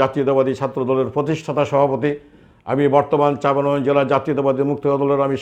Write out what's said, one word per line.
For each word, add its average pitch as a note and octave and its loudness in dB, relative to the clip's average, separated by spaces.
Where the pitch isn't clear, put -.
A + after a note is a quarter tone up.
জাতীয়তাবাদী C3+ 2
ছাত্র C3+ -4
দলের C3 0
প্রতিষ্ঠাতা D3 -2
সভাপতি, C#3 0
আমি C#3 0
বর্তমান D3 2
চাঁপাইনবাবগঞ্জ C#3+ 0
জেলা C#3+ 4
জাতীয়তাবাদী C3+ 0
মুক্তিযোদ্ধা C#3+ -2
দলের C#3 0
আমি C3+ -2